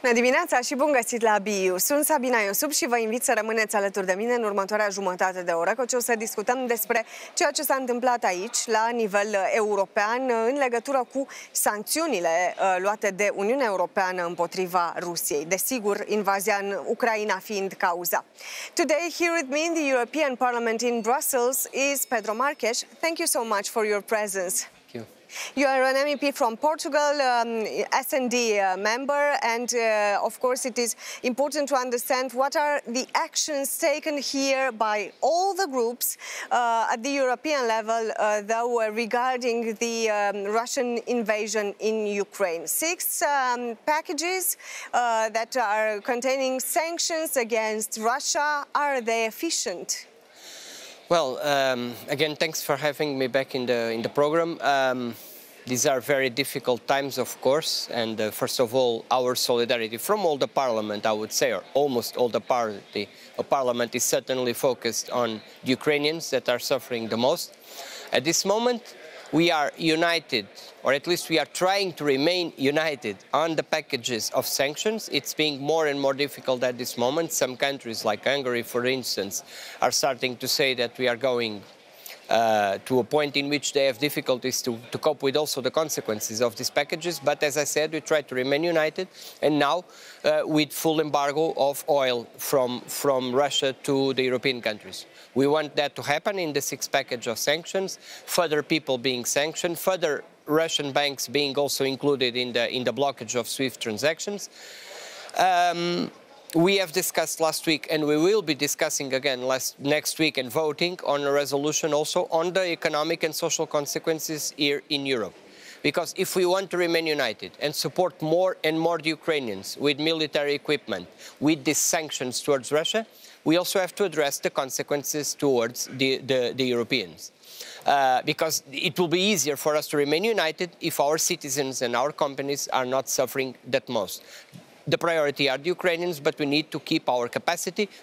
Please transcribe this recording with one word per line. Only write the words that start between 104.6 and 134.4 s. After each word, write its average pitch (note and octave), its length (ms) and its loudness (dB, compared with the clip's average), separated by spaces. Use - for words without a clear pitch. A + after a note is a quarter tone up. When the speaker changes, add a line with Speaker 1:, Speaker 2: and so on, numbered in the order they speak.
Speaker 2:
Um, F3 720 2
we F#3 240 6
have F3+ 140 -2
discussed E3+ 460 -2
last D#3 280 0
week, D#3+ 240 2
and D#3 160 2
we D3+ 100 4
will F#3+ 240 4
be D#3+ 140 -2
discussing C#3+ 580 -2
again C3 300 0
last, C3 360 -2
next D3 400 0
week D#3 200 2
and B2+ 120 -4
voting D#3+ 540 0
on C#3+ 200 2
a C#3 60 2
resolution C#3+ 640 0
also D3+ 380 0
on E3+ 240 2
the F#3 140 2
economic D#3+ 540 0
and D#3 120 -2
social D#3+ 320 -2
consequences D#3 920 -2
here C#3+ 320 2
in C#3 160 -2
Europe. A#2 300 -2
Because D#3 340 -2
if F3+ 180 -2
we F#3 120 4
want F#3 240 0
to F3 80 -2
remain E3+ 280 2
united B2+ 540 -2
and D3 140 -2
support - 480 -2
more F3 420 2
and D#3+ 160 2
more E3 160 2
the D#3 140 -2
Ukrainians C3+ 680 -2
with C#3 200 0
military D3+ 560 0
equipment, A2+ 540 -4
with D3 240 2
these D3 140 2
sanctions C#3+ 640 -2
towards C3+ 320 0
Russia, E3 340 0
we D#3 140 4
also F3+ 200 0
have F3+ 180 0
to G3+ 80 0
address D3+ 340 0
the F3 120 -2
consequences C#3+ 840 -2
towards A#2+ 580 2
the, C3 260 2
the, B2 380 0
the C3 80 0
Europeans. A#2+ 680 -2
Uh, C3+ 380 4
because D3+ 400 -2
it D#3+ 260 -4
will F3+ 100 2
be F3 120 2
easier D#3 360 0
for D3+ 200 0
us D3+ 120 0
to D#3 80 -2
remain D3 280 2
united F3 460 0
if E3 200 -4
our D3 180 4
citizens C#3 640 -2
and A#2+ 120 -2
our C3+ 180 2
companies C#3 560 -4
are B2+ 180 0
not C3 220 -2
suffering C3 460 -2
that C3 220 -2
most. A2 340 -2